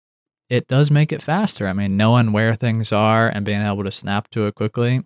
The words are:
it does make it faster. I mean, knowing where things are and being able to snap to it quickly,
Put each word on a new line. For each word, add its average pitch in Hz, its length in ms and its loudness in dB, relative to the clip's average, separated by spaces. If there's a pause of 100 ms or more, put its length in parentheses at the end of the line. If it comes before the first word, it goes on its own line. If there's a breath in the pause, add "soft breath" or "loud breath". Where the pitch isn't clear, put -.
(500)
it 123 180 -2
does 143 220 2
make 151 220 4
it 151 100 -8
faster. 165 440 -2
I 95 60 -2
mean, 98 240 -2
knowing 113 360 4
where 110 220 2
things 113 380 -2
are 110 360 2
and 101 160 -4
being 101 180 -2
able 101 220 -4
to 98 60 -6
snap 101 420 -6
to 107 140 -2
it 104 80 -4
quickly, 120 520 -2